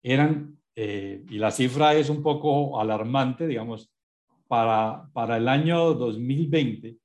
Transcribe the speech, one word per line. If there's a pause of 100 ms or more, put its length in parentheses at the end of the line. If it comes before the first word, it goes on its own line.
Eran, (160)
eh,
y
la
cifra
es
un
poco
alarmante,
digamos, (580)
para,
para
el
año
dos
mil
veinte